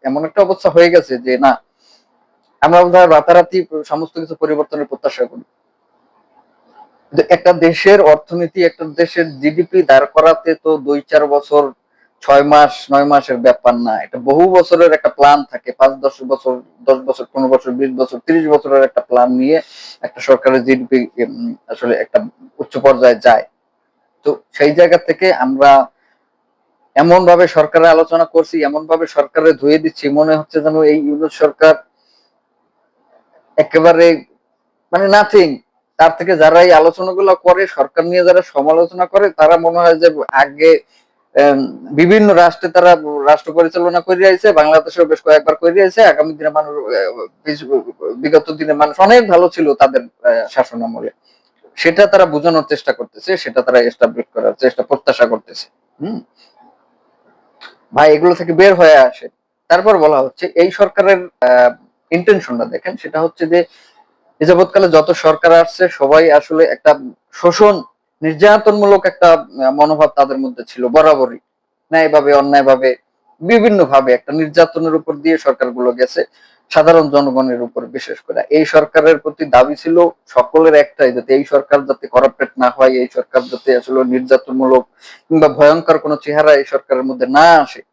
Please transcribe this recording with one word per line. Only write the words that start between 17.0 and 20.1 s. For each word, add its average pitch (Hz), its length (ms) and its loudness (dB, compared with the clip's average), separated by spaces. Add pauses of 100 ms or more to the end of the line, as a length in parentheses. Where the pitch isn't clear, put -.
পনেরো 131 160 -4
বছর, 131 220 -2
বিশ 131 240 -4
বছর, 127 240 -6
তিরিশ 160 280 -2
বছরের 139 360 0
একটা - 180 -4
প্ল্যান 123 300 -2
নিয়ে 139 300 -2 (400)
একটা - 200 -16